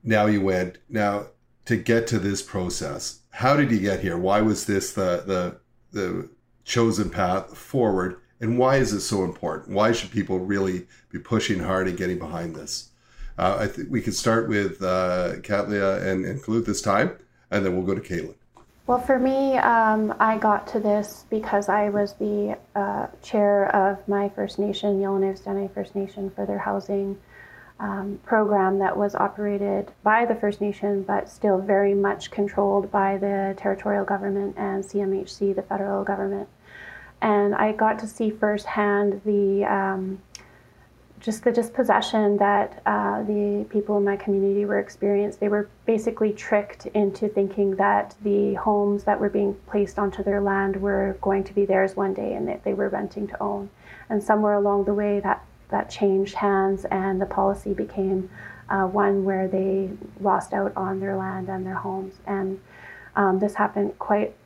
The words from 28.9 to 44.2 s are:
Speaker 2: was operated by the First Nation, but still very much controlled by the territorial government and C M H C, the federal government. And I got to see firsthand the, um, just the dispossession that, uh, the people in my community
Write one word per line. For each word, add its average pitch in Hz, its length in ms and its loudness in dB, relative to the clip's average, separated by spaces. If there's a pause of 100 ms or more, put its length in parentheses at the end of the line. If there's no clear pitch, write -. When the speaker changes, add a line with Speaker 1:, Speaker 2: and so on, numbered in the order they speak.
Speaker 2:
was 202 180 0
operated 202 760 -2 (100)
by 220 220 4
the 226 100 2
First 208 260 -2
Nation, 202 420 -2
but 196 260 -2
still 196 300 2
very 202 360 4
much 202 360 0
controlled 202 600 2
by 196 280 2
the 196 400 -2
territorial 196 460 -2
government 202 520 -2
and 196 280 -4
C 202 160 -4
M 196 120 0
H 190 220 -6
C, 196 180 0
the 190 100 -2
federal 196 420 -2
government. 196 440 -4 (720)
And 208 340 4
I 214 180 2
got 220 260 2
to 226 80 -8
see 214 240 -2
firsthand 208 960 0
the, 202 400 2
um, 190 580 -2 (960)
just - 260 -6
the 247 60 6
dispossession 220 840 2
that, 202 480 2
uh, 208 380 0
the 208 480 -2
people 208 260 0
in 202 80 2
my 196 120 2
community 196 500 0